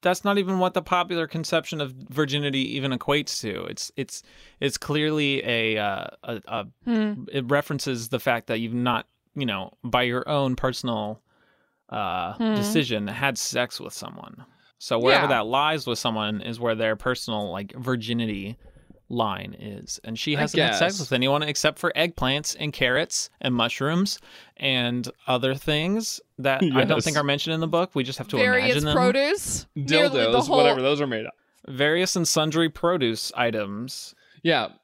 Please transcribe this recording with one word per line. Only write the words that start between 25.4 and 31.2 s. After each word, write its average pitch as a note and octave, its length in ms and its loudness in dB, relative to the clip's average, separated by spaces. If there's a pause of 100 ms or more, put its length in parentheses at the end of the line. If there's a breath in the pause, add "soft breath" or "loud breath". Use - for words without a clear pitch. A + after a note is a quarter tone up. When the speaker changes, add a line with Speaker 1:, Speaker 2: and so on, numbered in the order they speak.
Speaker 1:
things E3+ 640 -2 (180)
that C3+ 240 2
I C3+ 220 4
don't - 60 0
Speaker 3:
Yes. D#3 140 2
Speaker 1:
think D3+ 120 0
are D3 80 2
mentioned C#3+ 300 0
in D#3+ 60 0
the D#3+ 60 0
book. E3+ 280 2
We F3 100 2
just C3 140 -6
have B2+ 100 -10
to - 80 -2
Speaker 2:
Various B3+ 400 4
Speaker 1:
imagine D3+ 80 2
them. D3+ 120 2
Speaker 2:
produce. - 760 2
Nearly D3 360 4
the B2+ 180 4
Speaker 3:
Dildos, A#2+ 180 4
Speaker 2:
whole - 120 6
Speaker 3:
whatever C3+ 220 6
those C#3+ 200 2
are C#3+ 80 0
made A2+ 180 -2